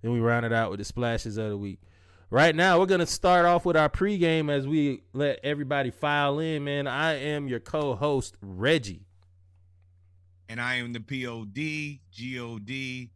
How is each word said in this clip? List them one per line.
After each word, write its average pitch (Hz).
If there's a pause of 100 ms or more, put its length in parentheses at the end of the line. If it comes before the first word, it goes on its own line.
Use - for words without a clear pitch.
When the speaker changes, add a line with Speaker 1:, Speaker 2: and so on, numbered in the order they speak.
Speaker 1:
Then 117
we 120
round 117
it 117
out 113
with 98
the 101
splashes 117
of 110
the 104
week. 98 (480)
Right 156
now, 175
we're 190
gonna 185
start 180
off 175
with 170
our 151
pregame 165
as 139
we 143 (100)
let 139
everybody 143
file 147
in, 160
man. 143
I 151
am 143
your 120
co-host, 139
Reggie. 101 (1400)
Speaker 2:
And 117
I 123
am 120
the 117
P 131
O 117
D, 147 (100)
G 123
O 117
D 127